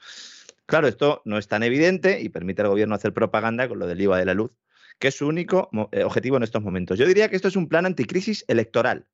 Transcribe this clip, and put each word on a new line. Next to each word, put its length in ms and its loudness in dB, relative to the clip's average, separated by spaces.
Claro, 220 2
esto 380 2
no 120 -4
es 100 -4
tan 160 0
evidente 580 2
y 80 -6
permite 320 -4
al 80 2
gobierno 260 2
hacer 180 -2
propaganda 540 0
con 120 -10
lo 80 -4
del 140 -4
iva 160 4
de 80 2
la 80 2
luz, 180 -2
que 100 0
es 80 -2
su 100 -2
único 440 0
mo-, 200 -4
eh, 120 0
objetivo 340 0
en 60 0
estos 200 -4
momentos. 340 -4
Yo 80 4
diría 240 4
que 60 -2
esto 120 -2
es 80 -2
un 120 0
plan 180 2
anticrisis 640 -4
electoral. 680 0